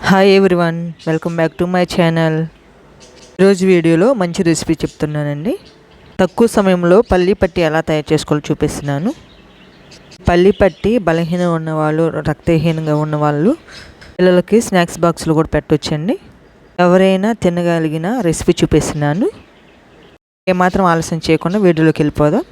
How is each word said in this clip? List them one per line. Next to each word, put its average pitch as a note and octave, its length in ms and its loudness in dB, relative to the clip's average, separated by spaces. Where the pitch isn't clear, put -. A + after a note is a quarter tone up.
Hi F#3+ 160 4
everyone, F3 400 2
welcome D#3+ 320 -4
back D#3+ 200 0
to E3+ 140 -2
my F3+ 100 0
channel. E3 400 0
ఈరోజు F#3+ 320 4
వీడియోలో E3 360 4
మంచి E3+ 280 -4
రెసిపీ D#3+ 340 0
చెప్తున్నానండి. D3+ 720 -6
తక్కువ F#3+ 340 0
సమయంలో F#3 440 4
పల్లీ F#3 320 2
పట్టి F3+ 260 -2
ఎలా D#3 200 0
తయారు D3+ 240 -2
చేసుకోవాలో D3+ 360 -2
చూపిస్తున్నాను. C#3+ 600 -4
పల్లీ F3+ 220 4
పట్టి G3 300 0
బలహీనం E3+ 500 -2
ఉన్నవాళ్ళు, D#3 480 -2
రక్తహీనంగా D#3 760 0
ఉన్నవాళ్ళు D3+ 480 0
పిల్లలకి F3+ 520 2
స్నాక్స్ F3 360 -2
బాక్స్లో D#3+ 360 0
కూడా D#3 160 -2
పెట్టొచ్చండి. D#3 600 -2
ఎవరైనా F#3+ 460 2
తినగలిగిన E3+ 640 -2
రెసిపీ E3 320 0
చూపిస్తున్నాను. D3+ 680 0
ఏమాత్రం F3+ 300 2
ఆలస్యం E3 340 -4
చేయకుండా E3+ 400 0
వీడియోలోకి D#3+ 360 2
వెళ్ళిపోదాం. D3+ 480 0